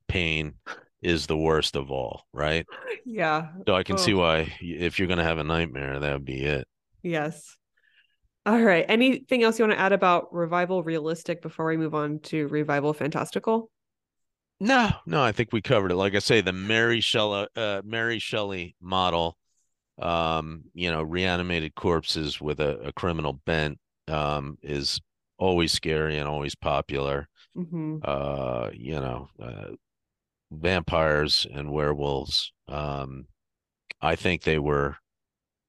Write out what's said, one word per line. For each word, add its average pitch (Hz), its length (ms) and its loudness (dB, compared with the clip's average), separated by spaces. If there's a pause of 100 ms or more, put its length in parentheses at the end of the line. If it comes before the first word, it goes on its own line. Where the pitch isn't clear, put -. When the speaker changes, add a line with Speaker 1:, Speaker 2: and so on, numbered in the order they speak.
Speaker 1:
pain 80 460 -2 (480)
is 82 260 0
the 80 80 0
worst 80 400 2
of 69 120 -6
all, 65 440 -6
right? 76 340 -2 (380)
Speaker 2:
Yeah. 160 460 -2 (160)
Speaker 1:
So 101 100 4
I 92 80 2
can - 120 -2
see 175 160 2
Speaker 2:
Oh. 98 60 4
Speaker 1:
why 82 200 4
y-, 80 400 -6
if 85 200 -2
you're 95 80 2
gonna 87 160 2
have 82 160 2
a 76 60 -2
nightmare, 69 560 -2
that 73 140 0
would 69 100 -6
be 65 180 -6
it. 69 240 -2 (360)
Speaker 2:
Yes. 160 540 -6 (880)
All 220 160 4
right. 185 280 6
Anything 240 560 4
else 226 140 4
you 240 60 6
wanna 214 120 4
add 190 160 4
about 185 420 4
Revival 175 480 0
Realistic 165 580 -4
before 165 260 -4
we 160 100 0
move 160 180 -2
on 151 300 -2
to 156 240 -2
Revival 147 440 2
Fantastical? 196 800 -2 (880)
Speaker 1:
No, 233 320 4 (160)
no, 160 160 2
I 120 80 4
think 113 220 0
we 110 100 2
covered 98 300 4
it. 87 40 2
Like 95 200 2
I - 20 4
say, 110 220 4
the 92 120 2
Mary 113 480 2
Shelley, 104 540 2
uh, 104 300 -2
Mary 113 340 -2
Shelley 98 640 -4
model, 87 560 2 (640)
um, 80 640 -2 (120)
you 87 180 -2
know, 80 100 -2
reanimated 87 720 -2
corpses 80 680 -2
with 73 200 -4
a, 71 260 0
a 73 60 -8
criminal 78 540 -4
bent, 76 320 0 (280)
um, 73 560 -4
is 71 380 -4 (380)
always 87 340 2
scary 78 460 0
and 73 100 -2
always 73 260 -4
popular. 69 760 -2 (280)
Speaker 2:
Mm-hmm. 160 480 -6
Speaker 1:
Uh, 67 680 -4
you 64 220 -8
know, 67 340 -6 (140)
uh, 53 280 -12 (800)
vampires 80 1040 2
and 73 200 -6
werewolves, 71 800 0 (160)
um, 69 580 -6 (720)
I 82 160 2
think 90 260 0
they 78 160 4
were 71 380 0 (720)